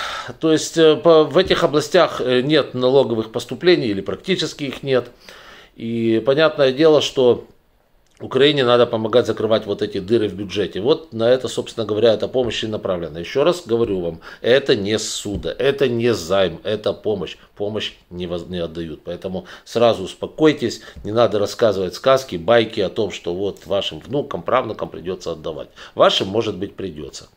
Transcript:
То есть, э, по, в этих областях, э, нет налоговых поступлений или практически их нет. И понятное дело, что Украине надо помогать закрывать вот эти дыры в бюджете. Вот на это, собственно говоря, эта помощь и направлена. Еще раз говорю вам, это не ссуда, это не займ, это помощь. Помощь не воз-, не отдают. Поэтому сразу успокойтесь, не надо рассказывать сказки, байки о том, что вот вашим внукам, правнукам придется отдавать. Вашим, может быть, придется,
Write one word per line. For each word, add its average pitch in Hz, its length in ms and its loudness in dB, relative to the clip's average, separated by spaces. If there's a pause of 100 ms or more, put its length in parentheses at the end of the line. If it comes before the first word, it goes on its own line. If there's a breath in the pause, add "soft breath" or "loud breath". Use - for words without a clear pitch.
(400 loud breath)
То 160 120 2
есть, 151 240 -2
э, 156 200 6
по, 160 280 6
в 139 140 0
этих 185 260 2
областях, 151 560 2
э, 123 220 2
нет 143 320 2
налоговых 127 580 2
поступлений 139 540 0
или 98 160 -2
практически 147 640 -6
их 127 180 -10
нет. 131 280 0 (640 loud breath)
И 113 500 0
понятное 147 460 2
дело, 151 280 6
что 120 460 2 (720)
Украине 135 440 2
надо 120 200 6
помогать 113 440 2
закрывать 107 360 0
вот 98 160 -4
эти 101 180 -4
дыры 104 300 0
в 90 60 -10
бюджете. 92 460 -6
Вот - 320 -2
на 113 180 2
это, 131 160 2
собственно 113 400 -8
говоря, 107 280 4
эта 104 120 -2
помощь 117 380 -2
и - 20 -4
направлена. 87 540 -6
Еще 131 240 -2
раз 175 200 0
говорю 110 360 0
вам, 85 200 -6 (220 loud breath)
это 135 320 2
не 104 240 -2
ссуда, 87 580 -8
это 139 300 0
не 120 260 0
займ, 90 520 0
это 107 280 -2
помощь. 95 440 -6 (180 soft breath)
Помощь 104 380 -6 (180)
не 90 160 -8
воз-, 85 220 -8
не 90 100 -8
отдают. 82 460 -8
Поэтому 90 420 -8 (180 loud breath)
сразу 110 380 2
успокойтесь, 120 800 0 (240 loud breath)
не 104 80 -8
надо 107 260 2
рассказывать 98 560 0
сказки, 131 400 0
байки 110 460 0
о 92 80 0
том, 95 240 -4
что - 220 -6
вот 95 320 -6
вашим 85 340 -4
внукам, 104 420 -6
правнукам 104 460 -2
придется 87 420 -10
отдавать. 78 380 -10 (260 loud breath)
Вашим, 135 320 2
может 104 300 -2
быть, 95 180 -10
придется, 76 640 -12